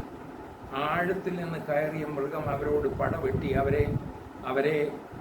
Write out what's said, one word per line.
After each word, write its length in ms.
ആഴത്തിൽ 540
നിന്ന് 260
കയറിയ 380
മൃഗം 380
അവരോട് 340
പടവെട്ടി 500
അവരെ, 240
അവരെ 280